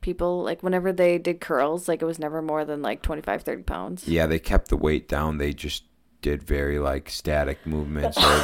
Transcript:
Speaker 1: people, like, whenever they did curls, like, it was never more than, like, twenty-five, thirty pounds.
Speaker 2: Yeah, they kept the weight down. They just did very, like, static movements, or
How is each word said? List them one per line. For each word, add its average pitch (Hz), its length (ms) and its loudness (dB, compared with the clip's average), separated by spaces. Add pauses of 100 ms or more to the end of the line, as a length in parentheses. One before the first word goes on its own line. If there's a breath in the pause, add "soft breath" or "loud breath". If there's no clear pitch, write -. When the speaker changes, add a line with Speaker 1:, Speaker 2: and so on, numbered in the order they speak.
Speaker 1:
people, 175 440 0
like, 160 180 -2
whenever 185 300 2
they 175 260 4
did 170 220 -2
curls, 156 480 0
like, 165 120 0
it 165 40 -2
was 165 160 -2
never 151 200 -4
more 156 240 -2
than, 147 160 -4
like, 123 220 -4
twenty-five, 151 400 -4
thirty - 220 -6
pounds. 104 420 -6
Speaker 2:
Yeah, 82 220 2
they 82 100 2
kept - 300 2
the 80 80 2
weight 76 320 2
down. 76 300 0
They 73 140 -2
just - 300 -8 (400)
did 71 220 0
very, 71 340 0
like, 69 320 -2
static 73 560 -2
movements, 76 500 -2
or 73 280 4